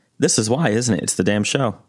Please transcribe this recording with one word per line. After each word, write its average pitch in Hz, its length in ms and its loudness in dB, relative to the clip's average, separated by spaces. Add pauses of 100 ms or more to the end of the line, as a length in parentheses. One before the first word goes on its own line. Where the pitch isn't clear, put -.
(180)
This - 200 0
is 104 100 0
why, 135 220 0
isn't 113 240 0
it? 78 80 -2
It's - 140 -4
the 92 80 0
damn 104 200 2
show. 127 320 -2 (120)